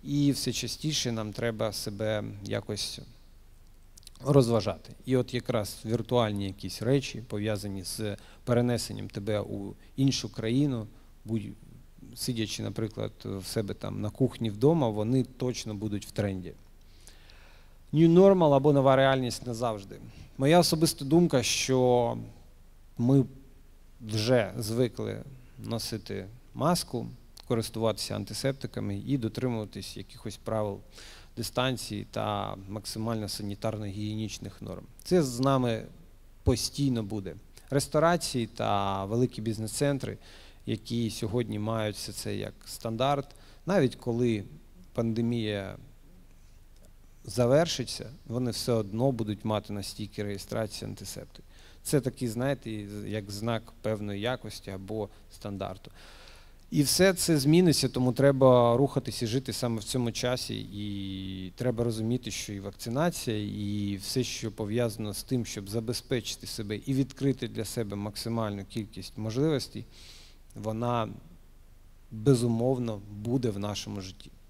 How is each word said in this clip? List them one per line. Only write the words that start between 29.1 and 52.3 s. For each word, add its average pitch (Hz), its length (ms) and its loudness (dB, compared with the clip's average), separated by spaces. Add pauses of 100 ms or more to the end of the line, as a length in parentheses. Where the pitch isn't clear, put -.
дотримуватись 113 800 -4
якихось - 400 -12
правил 107 420 -4 (580)
дистанції 117 760 -4
та 104 460 -2 (120)
максимально 110 580 -4
санітарно-гігієнічних 107 1200 -6 (100)
норм. 95 220 -10 (200)
Це 180 200 4
з 123 160 -4
нами 127 460 2 (580)
постійно 131 600 0
буде. 98 320 -6 (340)
Ресторації 147 800 2
та 101 580 0
великі 117 360 0
бізнес-центри, 110 760 -2 (480)
які 113 440 -2
сьогодні 110 500 -4
мають 107 360 -2
все - 160 -10
це 104 240 -6
як 101 180 -8 (120)
стандарт, 127 680 -2 (300)
навіть 160 300 4
коли 117 480 0 (500)
пандемія 113 840 -2 (1500)
завершиться, 123 840 2 (180)
вони 120 240 -2
все - 220 -2
одно 113 380 2
будуть 107 340 -4
мати 107 280 0
на 101 100 -6
стійки - 400 -8
реєстрації 104 680 -6
антисептик. - 560 -14 (380)
Це 143 180 2
такий, 127 260 -4
знаєте, 123 440 -4 (360)